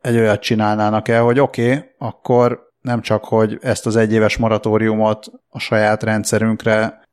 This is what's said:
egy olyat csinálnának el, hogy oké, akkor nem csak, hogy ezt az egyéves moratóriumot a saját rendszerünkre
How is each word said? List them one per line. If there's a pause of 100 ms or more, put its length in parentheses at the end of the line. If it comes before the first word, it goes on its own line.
egy
olyat
csinálnának
el,
hogy
oké, (140)
akkor (160)
nem
csak,
hogy
ezt
az
egyéves
moratóriumot (180)
a
saját
rendszerünkre (120)